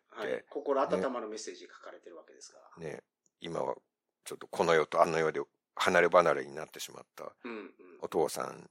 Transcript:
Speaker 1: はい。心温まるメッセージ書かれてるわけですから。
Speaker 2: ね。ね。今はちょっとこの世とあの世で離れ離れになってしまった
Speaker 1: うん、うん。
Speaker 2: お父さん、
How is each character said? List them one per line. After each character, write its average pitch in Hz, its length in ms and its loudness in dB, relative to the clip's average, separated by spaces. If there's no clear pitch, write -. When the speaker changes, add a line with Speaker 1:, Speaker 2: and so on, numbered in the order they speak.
Speaker 1:
は - 160 -8
い。 - 240 -4
心 139 320 -2
温 175 300 -2
ま - 80 -6
る 107 80 -8
メ 107 80 -10
ッ - 20 -10
セ 101 140 -12
ー - 20 -12
ジ 87 120 -20
書 - 20 -20
か 95 120 -18
れ 90 80 -20
て 87 100 -20
る 85 60 -18
わ 78 100 -20
け - 80 -20
で - 60 -20
す - 120 -20
か - 60 -20
ら。 85 80 -14
Speaker 2:
ね。 76 100 -8
ね。 - 80 -14
今 82 200 -6
は 67 160 -4
ち - 80 -12
ょ - 20 -12
っ - 40 -14
と - 100 -18
こ - 160 0
の 85 100 6
世 78 120 6
と 85 160 4
あ 85 40 6
の 80 120 2
世 80 140 2
で 71 80 -4
離 87 280 4
れ 87 60 6
離 82 260 6
れ 69 120 -6
に 69 80 -14
な 76 100 -10
っ - 40 -14
て - 100 -18
し - 140 -12
ま - 80 -16
っ - 40 -20
た - 160 -14
Speaker 1:
う 123 40 -12
ん、 117 40 -10
う - 20 -10
ん。 101 180 -14
Speaker 2:
お 82 60 -6
父 80 200 2
さ - 140 -6
ん、 65 280 -10